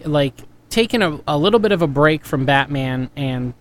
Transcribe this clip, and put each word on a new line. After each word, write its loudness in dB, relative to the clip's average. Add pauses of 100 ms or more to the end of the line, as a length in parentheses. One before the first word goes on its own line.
like, 0 (360)
taking 0
a, -2
a 0
little 4
bit 2
of 0
a 2
break 2
from -2
Batman 0
and, -6